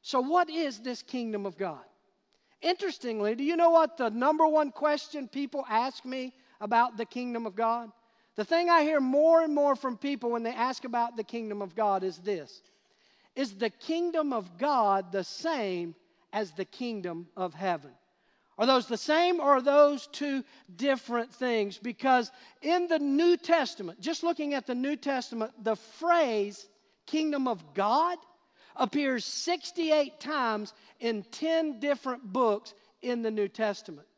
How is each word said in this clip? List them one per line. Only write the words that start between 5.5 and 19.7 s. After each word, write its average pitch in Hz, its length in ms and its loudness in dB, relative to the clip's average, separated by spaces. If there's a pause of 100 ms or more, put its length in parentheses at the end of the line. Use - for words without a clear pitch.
ask 247 340 -2
me 254 300 -8 (260)
about 233 360 2
the 226 100 -6
kingdom 240 400 -6
of 185 80 -8
God? 226 360 -2 (460)
The 214 80 -4
thing 339 240 2
I 339 140 6
hear 302 180 2
more 302 420 6
and 302 120 0
more 285 220 2
from 247 200 -6
people 240 360 -4
when 233 100 -2
they 226 100 -4
ask 247 320 -4
about 240 320 -4
the 214 80 -6
kingdom 214 380 -8
of 175 120 -10
God 202 280 0
is 180 160 -6
this. 180 420 -8 (760)
Is 247 180 -4
the 208 160 -2
kingdom 320 640 -2
of 180 240 -6
God 208 540 2
the 190 120 -2
same 190 720 -4 (380)
as 202 180 -4
the 185 140 -8
kingdom 180 720 -8
of 180 180 -6
heaven? 165 380 -4 (640)
Are 226 100 2
those 262 200 4
the 226 100 -4
same 339 440 2
or 277 160 6
are 254 40 2
those 285 480 6